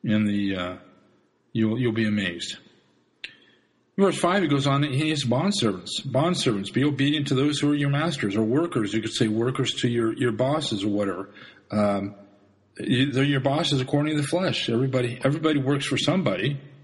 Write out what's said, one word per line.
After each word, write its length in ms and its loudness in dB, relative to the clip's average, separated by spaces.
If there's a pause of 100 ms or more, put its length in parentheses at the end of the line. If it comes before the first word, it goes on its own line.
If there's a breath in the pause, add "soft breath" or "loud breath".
And 240 2
the, 280 0
uh, 220 -6 (760)
you'll, 260 0
you'll 140 0
be 140 0
amazed. 500 -4 (1400 loud breath)
Verse 200 4
five, 240 2
he 60 0
goes 200 2
on, 160 2
he 280 0
is 140 -2
bondservants. 800 0
Bondservants, 680 0
be 100 2
obedient 440 0
to 80 0
those 240 2
who 120 2
are 40 2
your 140 0
masters, 460 -2
or 80 2
workers. 500 0
You 80 0
could 120 -6
say 140 2
workers 540 0
to 80 2
your, 240 0
your 180 0
bosses 520 -2
or 40 0
whatever. 420 -2 (400 loud breath)
Um, 460 0 (640)
you, 320 2
they're 120 2
your 180 2
bosses 400 0
according 340 0
to 60 0
the 60 -2
flesh. 420 0
Everybody, 540 0
everybody 360 2
works 260 0
for 120 -2
somebody. 600 0 (240)